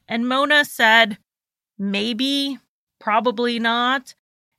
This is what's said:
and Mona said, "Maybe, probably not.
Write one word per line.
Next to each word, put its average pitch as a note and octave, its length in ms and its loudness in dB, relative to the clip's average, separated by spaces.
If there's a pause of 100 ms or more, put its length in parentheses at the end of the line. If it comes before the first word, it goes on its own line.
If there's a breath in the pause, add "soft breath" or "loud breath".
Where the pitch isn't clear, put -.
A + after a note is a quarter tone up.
and A#3 220 -4
Mona C#4+ 360 2
said, A3+ 540 2 (600)
"Maybe, A#3+ 800 -4 (420)
probably A#3 580 -2
not. A#3+ 560 -2 (440)